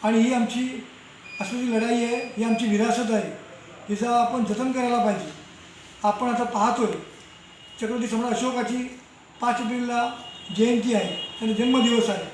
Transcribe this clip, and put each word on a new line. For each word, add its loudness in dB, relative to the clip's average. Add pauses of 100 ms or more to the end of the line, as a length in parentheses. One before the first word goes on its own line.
आणि 6
ही 4
आमची -2 (560)
असलेली -2
लढाई 2
आहे, -4
ही 0
आमची 2
विरासत 2
आहे, 0 (580)
हिचं 0
आपण 2
जतन -2
करायला 0
पाहिजे. 0 (720)
आपण 0
आता 0
पाहतोय, 0 (920)
छत्रपती -2
सम्राट 0
अशोकाची -2 (420)
पाच 0
एप्रिलला -2 (440)
जयंती 4
आहे, -2
त्यांचा 0
जन्मदिवस 4
आहे -2 (120)